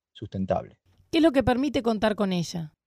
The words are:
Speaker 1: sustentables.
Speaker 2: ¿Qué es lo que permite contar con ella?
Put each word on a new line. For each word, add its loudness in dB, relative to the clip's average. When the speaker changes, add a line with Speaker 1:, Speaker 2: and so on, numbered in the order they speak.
Speaker 1:
sustentables. -4
Speaker 2:
¿Qué 2
es 4
lo 6
que 2
permite 0
contar 0
con 0
ella? -4